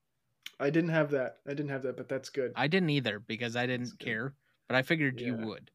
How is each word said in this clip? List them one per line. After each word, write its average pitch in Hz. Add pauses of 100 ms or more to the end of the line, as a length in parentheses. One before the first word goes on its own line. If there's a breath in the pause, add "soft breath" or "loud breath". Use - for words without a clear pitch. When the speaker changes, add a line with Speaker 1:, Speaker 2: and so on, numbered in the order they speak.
(600)
Speaker 1:
I 139
didn't 165
have 156
that. 127
I -
didn't 143
have 135
that, 127
but 120
that's 131
good. 123
Speaker 2:
I 123
didn't 175
either 117
because 113
I 120
didn't 123
Speaker 1:
That's 110
good. -
Speaker 2:
care, 123 (340)
but 123
I 131
figured 139
you 120
Speaker 1:
Yeah. 110
Speaker 2:
would. -